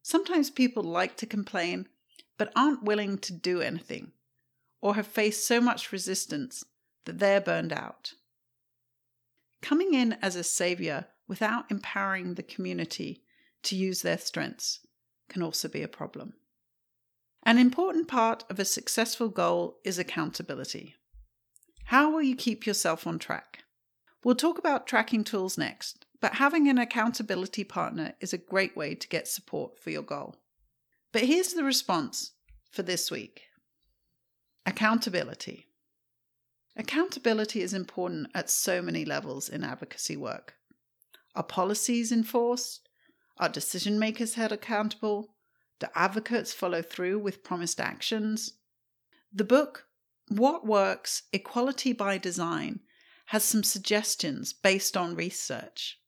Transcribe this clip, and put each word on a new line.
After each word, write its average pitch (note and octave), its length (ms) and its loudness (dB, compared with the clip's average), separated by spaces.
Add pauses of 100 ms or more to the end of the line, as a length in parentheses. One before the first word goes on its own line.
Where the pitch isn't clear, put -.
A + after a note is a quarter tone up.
Sometimes E4 480 2
people B3 360 2
like F3 320 0
to G#3+ 100 -8
complain, F#3 600 -4 (500)
but G#3 160 -2
aren't B3+ 300 6
willing G#3 340 2
to - 140 -6
do F3 280 -2
anything, C3+ 520 -6 (680)
or G3+ 160 2
have G#3+ 100 -2
faced G#3+ 400 2
so A#3 140 4
much - 320 2
resistance F3+ 720 -6 (400)
that E3+ 160 -10
they're G3 200 6
burned E3 320 -2
out. - 420 -8 (1500)
Coming E4+ 340 2
in A#3+ 200 4
as F#3+ 200 -2
a F3 80 -6
savior F3 640 -2 (220)
without A3 420 -2
empowering F#3+ 640 -4
the - 80 -10
community F3 800 -8 (400)
to - 140 -2
use F#3 260 -2
their E3+ 160 0
strengths - 600 -6 (480)
can - 120 -6
also D#3+ 280 -4
be D#3 140 -6
a - 60 -6
problem. - 460 -12 (1120)
An A#3 140 8
important E4 500 6
part A3+ 420 2
of F#3+ 80 -6
a G3 60 2
successful - 640 0
goal F3 560 0
is F3+ 160 -2
accountability. - 960 -6 (880)
How C#4+ 260 6
will D#4 120 2
you C4 120 4
keep A#3 320 -2
yourself E3+ 400 0
on E3 140 -2
track? - 440 -8 (600)
We'll B3 100 8
talk E4 240 2
about D4 280 0
tracking A3 380 2
tools F#3+ 320 -2
next, - 500 -8 (140)
but - 140 2
having C#4+ 340 6
an C4 100 8
accountability A3 840 0
partner - 560 -4
is F#3 120 -6
a F3+ 60 -4
great F#3+ 380 0
way D#3 180 -4
to - 140 -12
get E3 180 -2
support - 540 -8
for D#3+ 100 -8
your D3+ 120 -4
goal. - 340 -10 (760)
But A3 100 2
here's E4+ 320 2
the D#4+ 100 0
response F3+ 680 0 (380)
for - 120 -6
this F3+ 280 -2
week. - 320 -10 (1200)
Accountability. F#3+ 1000 -2 (1120)
Accountability A3+ 840 0
is F#3 120 -4
important F3+ 580 -6
at - 160 -4
so F3+ 320 0
many E3+ 240 -4
levels C#3+ 440 -6
in - 160 -6
advocacy - 520 -8
work. - 380 -10 (800)
Are F3+ 80 -4
policies A3+ 680 0
enforced? A#3+ 760 0 (500)
Are F3 100 2
decision G3 500 -2
makers A3 360 0
held A3 180 -2
accountable? G#3+ 800 -2 (460)
Do - 160 -6
advocates G#3 580 0
follow F3 260 -2
through F3+ 380 -2
with G3+ 240 -4
promised F3 380 -4
actions? A3 720 -2 (800)
The G3+ 100 0
book, C#4 440 4 (420)
What C4+ 360 2
Works? G3 680 2
Equality B3 600 0
by G3 260 0
Design, E3+ 600 -4 (460)
has G#3+ 160 2
some G#3+ 220 4
suggestions - 880 0
based F#3+ 440 2
on E3+ 200 -2
research. - 920 -6